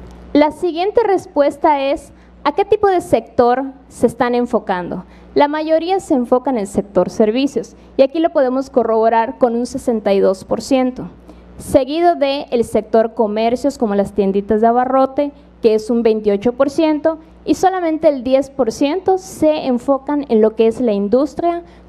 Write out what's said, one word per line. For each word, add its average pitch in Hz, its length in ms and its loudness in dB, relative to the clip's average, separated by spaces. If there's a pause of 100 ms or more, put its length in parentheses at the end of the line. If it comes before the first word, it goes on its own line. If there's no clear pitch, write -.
(340)
La 294 180 2
siguiente 359 500 -2
respuesta 294 800 0
es, 277 320 -4 (320)
¿a 294 80 -2
qué 403 140 0
tipo 415 220 0
de 370 120 2
sector 247 640 0 (240)
se - 200 -2
están 240 280 -2
enfocando? 190 720 -4 (280)
La 285 140 4
mayoría 320 540 -2
se 330 140 -2
enfoca 247 340 0
en 262 80 0
el 196 100 -4
sector 185 420 -2
servicios, 226 680 -2 (180)
y - 60 4
aquí 269 180 2
lo 330 120 0
podemos 269 380 -2
corroborar 226 680 0
con 233 180 2
un 240 100 -2
sesenta 226 460 -2
y 196 80 2
dos 190 240 0
por 214 180 -4
ciento, 254 460 -2 (500)
seguido 302 580 2
de 277 340 -2
el 233 160 0
sector 220 480 0
comercios, 233 640 -2
como 208 180 -2
las 202 160 0
tienditas 202 480 0
de 226 80 4
abarrote, 269 640 0 (300)
que 220 140 4
es 214 140 -4
un 233 140 0
veintiocho 214 500 0
por 277 160 0
ciento, 311 500 0 (260)
y - 100 0
solamente 339 520 0
el 277 160 0
diez 262 260 0
por 226 220 -2
ciento 359 460 0
se 311 480 -2
enfocan 269 640 -2
en 220 120 4
lo 214 140 2
que 226 100 2
es 226 160 0
la 233 120 0
industria, 285 680 -2 (260)